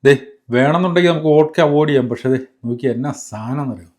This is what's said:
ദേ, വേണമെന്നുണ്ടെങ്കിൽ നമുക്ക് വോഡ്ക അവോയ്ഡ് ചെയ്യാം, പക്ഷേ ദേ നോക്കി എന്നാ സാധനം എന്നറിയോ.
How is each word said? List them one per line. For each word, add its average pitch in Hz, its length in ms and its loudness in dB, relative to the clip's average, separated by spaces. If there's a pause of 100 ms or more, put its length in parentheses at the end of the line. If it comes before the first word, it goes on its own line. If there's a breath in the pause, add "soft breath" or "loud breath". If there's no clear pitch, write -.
ദേ, 139 80 6 (400)
വേണമെന്നുണ്ടെങ്കിൽ 175 580 2
നമുക്ക് 156 220 0
വോഡ്ക 151 320 2
അവോയ്ഡ് 147 240 2
ചെയ്യാം, 127 200 2
പക്ഷേ 120 220 -4
ദേ 131 60 0 (280)
നോക്കി 120 260 -6
എന്നാ 131 180 -6 (180)
സാധനം 117 360 -8
എന്നറിയോ. 107 340 -12